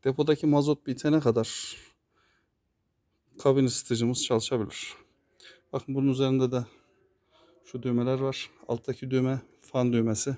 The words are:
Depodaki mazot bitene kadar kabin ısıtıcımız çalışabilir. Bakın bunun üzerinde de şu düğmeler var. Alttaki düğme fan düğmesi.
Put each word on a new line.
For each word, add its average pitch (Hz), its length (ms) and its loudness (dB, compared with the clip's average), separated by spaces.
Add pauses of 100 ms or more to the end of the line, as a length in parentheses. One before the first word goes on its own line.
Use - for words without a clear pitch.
Depodaki 147 420 0
mazot 147 400 2
bitene 147 340 0
kadar 113 560 0 (1700)
kabin 135 240 4
ısıtıcımız 120 580 -2
çalışabilir. - 720 -4 (760)
Bakın 139 220 -6
bunun 135 140 2
üzerinde 131 440 2
de 123 120 -2 (1000)
şu 123 180 -10
düğmeler 123 360 0
var. 135 320 -6 (180)
Alttaki 127 420 -6
düğme 131 300 0 (200)
fan 123 320 0
düğmesi. 113 460 0